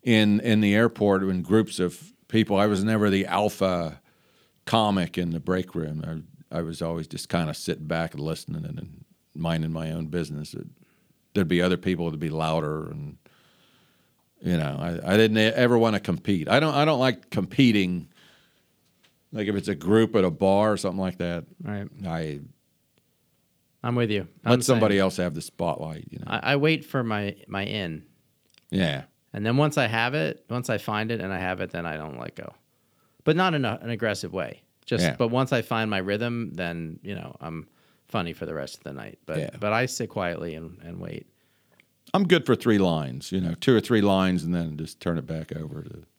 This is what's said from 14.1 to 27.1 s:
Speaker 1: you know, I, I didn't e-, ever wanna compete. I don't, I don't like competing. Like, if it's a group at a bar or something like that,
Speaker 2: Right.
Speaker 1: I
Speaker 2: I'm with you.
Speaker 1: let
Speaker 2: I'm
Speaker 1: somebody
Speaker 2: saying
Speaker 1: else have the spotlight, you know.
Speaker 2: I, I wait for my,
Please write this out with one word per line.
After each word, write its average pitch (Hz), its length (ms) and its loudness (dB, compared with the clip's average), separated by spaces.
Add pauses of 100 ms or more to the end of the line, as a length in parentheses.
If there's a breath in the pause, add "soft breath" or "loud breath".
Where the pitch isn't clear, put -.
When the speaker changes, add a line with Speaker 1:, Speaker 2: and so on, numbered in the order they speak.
Speaker 1:
you 87 160 0
know, 78 480 -4
I, 92 100 0
I - 20 6
didn't 110 220 4
e-, 110 80 6
ever 120 300 4
wanna 113 220 4
compete. 87 500 -2
I 123 120 6
don't, 156 140 0
I 143 100 4
don't 151 160 2
like 131 300 0
competing. 95 800 2 (1200 soft breath)
Like, 107 160 -4
if 101 80 0
it's 98 120 -2
a 101 60 0
group 107 400 4
at 101 80 6
a 90 80 4
bar 98 420 4
or 101 40 0
something 92 240 -4
like 92 180 -4
that, 87 260 -4 (160)
Speaker 2:
Right. 104 280 -8 (180)
Speaker 1:
I 80 320 -4 (1400)
Speaker 2:
I'm 120 140 0
with 117 140 2
you. 98 160 0 (200)
Speaker 1:
let 117 80 6
Speaker 2:
I'm 127 80 2
Speaker 1:
somebody 110 320 4
Speaker 2:
saying 98 80 6
Speaker 1:
else 95 160 2
have 90 160 -2
the 82 80 -8
spotlight, 80 680 -6
you - 100 -14
know. - 60 -14
Speaker 2:
I, - 260 -2
I 143 40 2
wait 156 300 0
for 127 180 -4
my, 104 320 -4 (120)